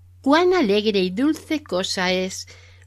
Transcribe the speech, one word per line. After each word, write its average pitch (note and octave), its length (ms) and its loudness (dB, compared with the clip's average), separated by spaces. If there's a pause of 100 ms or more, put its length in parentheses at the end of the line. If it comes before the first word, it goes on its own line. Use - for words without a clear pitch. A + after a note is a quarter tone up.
(200)
cuán E4+ 320 4
alegre G#3 460 2
y F#3 100 0
dulce C#4+ 540 -2
cosa F#3 500 -4
es F#3 340 -6 (400)